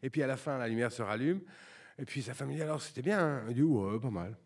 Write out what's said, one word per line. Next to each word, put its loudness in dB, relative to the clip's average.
Et -2
puis 2
à 4
la 0
fin, -2
la 0
lumière 2
se -6
rallume. 2
Et -8
puis -6
sa -8
femme -6
dit, « -2
Alors, -2
c'était -10
bien, 2
hein ? » 2
Il -2
dit, « 6
Ouais, 4
pas -2
mal. » -4